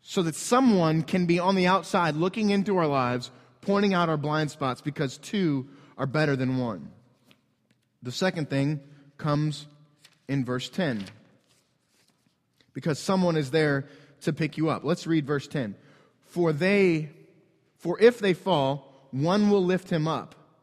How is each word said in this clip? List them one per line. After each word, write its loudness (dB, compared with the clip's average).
So -4
that -2
someone 2
can 0
be 2
on 0
the 2
outside 0
looking 0
into 0
our 2
lives, -2
pointing 2
out 2
our 0
blind -2
spots, -6
because -6
two -2
are -4
better 0
than -2
one. -6
The -10
second -4
thing -2
comes -2
in -4
verse -6
ten. -4
Because -4
someone 4
is -2
there 2
to 0
pick -4
you 2
up. -2
Let's -2
read 0
verse -2
ten. -6
"For 0
they, 2
for -6
if 6
they 2
fall, -2
one 2
will 4
lift -2
him -2
up. -6